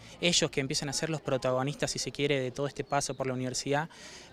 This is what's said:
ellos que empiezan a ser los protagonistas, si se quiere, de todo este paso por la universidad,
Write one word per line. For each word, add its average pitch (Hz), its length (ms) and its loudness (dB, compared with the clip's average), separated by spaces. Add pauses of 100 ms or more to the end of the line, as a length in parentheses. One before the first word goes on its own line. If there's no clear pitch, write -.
(200)
ellos 170 300 4
que - 100 0
empiezan 143 300 -2
a - 20 -4
ser 156 160 -2
los 160 140 -2
protagonistas, 131 720 2
si 135 60 -4
se 127 140 -4
quiere, 143 280 2
de 127 100 -2
todo 143 160 -2
este 135 180 -6
paso 143 300 0
por 131 120 -4
la 131 60 0
universidad, 127 560 0 (440)